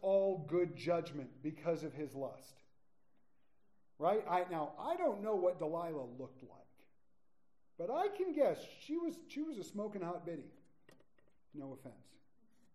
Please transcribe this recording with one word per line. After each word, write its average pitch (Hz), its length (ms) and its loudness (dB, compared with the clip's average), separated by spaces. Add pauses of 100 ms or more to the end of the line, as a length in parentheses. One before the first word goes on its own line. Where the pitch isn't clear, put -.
all 190 440 4
good 165 280 2
judgment 139 680 -2
because 151 420 -2
of 147 100 -6
his 143 200 -6
lust. - 480 -8 (1400)
Right? 196 320 4
I, 180 220 4
now, 151 280 -2
I 277 160 -2
don't 254 280 2
know 214 120 2
what 180 220 4
Delilah 160 480 -2 (140)
looked 127 240 -12
like, 110 80 -16 (1300)
but 175 100 -2
I 349 260 2
can 370 160 0
guess 254 280 6 (260)
she 294 100 -4
was, 339 200 -2 (120)
she 277 140 -4
was 311 160 -4
a 185 60 -6
smoking 208 400 -4
hot 170 200 -4
biddy. 165 280 -8 (1040)
No 135 180 -8
offense. - 220 -14 (800)